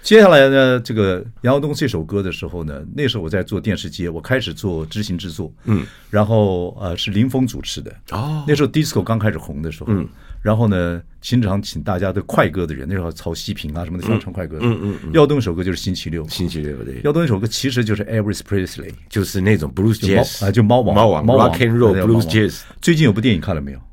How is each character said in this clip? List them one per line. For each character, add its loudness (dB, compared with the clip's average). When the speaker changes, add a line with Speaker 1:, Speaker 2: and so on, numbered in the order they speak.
Speaker 1:
接 8
下 10
来 8
呢， 4
这 -6
个 2
杨 2
耀 2
东 -4
这 -2
首 -4
歌 -2
的 -4
时 -8
候 -8
呢， -10
那 -2
时 -2
候 -4
我 -6
在 -2
做 -4
电 -2
视 -10
节， -6
我 -8
开 -2
始 -8
做 -6
执 -6
行 -4
制 -8
作。 -10
Speaker 2:
嗯。 0
Speaker 1:
然 2
后， 0
呃， -6
是 -6
林 2
峰 0
主 -6
持 -10
的。 -16
Speaker 2:
哦。 -6
Speaker 1:
那 4
时 2
候 0
disco 0
刚 0
开 0
始 -6
红 -10
的 -6
时 -14
候。 -2
Speaker 2:
嗯。 0
Speaker 1:
然 2
后 2
呢， 0
经 0
常 0
请 -8
大 -2
家 -2
的 -4
快 0
歌 -4
的 -6
人， -10
那 -4
时 -2
候 -6
曹 -10
希 -8
平 -10
啊 -6
什 -10
么 -6
的， -8
经 -2
常 2
唱 -10
快 -8
歌 -10
的。 -4
Speaker 2:
嗯。 2
嗯， -2
嗯， -4
嗯。 -8
Speaker 1:
耀 6
东 2
一 0
首 -2
歌 -4
就 -2
是 -4
星 -4
期 -8
六。 -6
Speaker 2:
星 -4
期 -6
六， -6
对。 -10
Speaker 1:
耀 0
东 2
一 0
首 2
歌 -2
其 -2
实 0
就 0
是 -2
Elvis -2
Presley。 -6
Speaker 2:
就 -2
是 -4
那 4
种 -2
blues 2
jazz。 0
Speaker 1:
就 4
猫， 0
啊， 2
就 4
猫 6
王。 2
Speaker 2:
猫 6
王， 2
Speaker 1:
猫 4
王。 6
Speaker 2:
rock -4
and 2
roll， 6
Speaker 1:
对， 2
猫 4
王。 4
Speaker 2:
blues -2
jazz。 2
Speaker 1:
最 4
近 4
有 6
部 -2
电 2
影 -2
看 -4
了 -4
没 -10
有？ -14